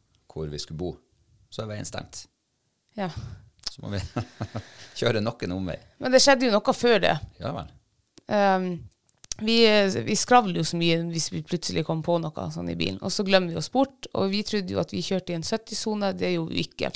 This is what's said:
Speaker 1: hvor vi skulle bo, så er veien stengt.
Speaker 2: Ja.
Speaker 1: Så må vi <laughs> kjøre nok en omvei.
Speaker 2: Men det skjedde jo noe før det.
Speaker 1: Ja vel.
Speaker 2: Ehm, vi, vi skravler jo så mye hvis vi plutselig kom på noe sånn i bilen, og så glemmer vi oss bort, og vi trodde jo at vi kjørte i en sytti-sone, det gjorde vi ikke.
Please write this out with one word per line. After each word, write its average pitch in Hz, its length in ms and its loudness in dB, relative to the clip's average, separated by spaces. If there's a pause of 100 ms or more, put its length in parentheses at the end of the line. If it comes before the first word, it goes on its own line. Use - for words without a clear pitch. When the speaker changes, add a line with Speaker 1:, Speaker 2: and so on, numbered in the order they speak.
(340)
Speaker 1:
hvor 78 160 -8
vi 73 100 -8
skulle 80 220 -10
bo, 90 140 -6 (580)
så - 100 -8
er 107 60 -10
veien 104 160 -10
stengt. - 400 -12 (720)
Speaker 2:
Ja. 185 140 -6 (580)
Speaker 1:
Så - 140 -14
må 104 100 -8
vi 101 60 -4 (500)
<laughs> - 480 -14
kjøre 117 240 2
nok 110 240 -4
en 87 80 -4
omvei. 92 220 -4 (260)
Speaker 2:
Men 254 100 -4
det 254 120 8
skjedde 269 260 6
jo 208 60 4
noe 214 180 2
før 240 300 4
det. - 80 6 (260)
Speaker 1:
Ja - 160 -6
vel. - 140 -8 (640)
Speaker 2:
Ehm, 196 320 2 (720)
vi, 226 200 2 (440)
vi 202 160 0
skravler 214 400 4
jo 165 80 2
så 170 160 -2
mye 165 140 4 (160)
hvis 160 180 -2
vi 165 160 -6
plutselig 170 400 -2
kom 160 160 -2
på 170 160 0
noe 160 380 -6
sånn 165 180 -4
i - 60 -4
bilen, - 260 -2
og 190 80 -4
så - 140 0
glemmer 185 260 2
vi 170 60 -6
oss 156 100 -6
bort, 262 380 -2 (100)
og 190 160 0
vi 202 80 0
trodde 196 320 -4
jo 196 80 0
at - 140 -4
vi 180 100 -4
kjørte 180 240 -4
i 170 80 -4
en 165 80 -6
sytti-sone, 214 720 -4
det 180 160 -2
gjorde 165 240 -4
vi 170 80 0
ikke. - 300 -6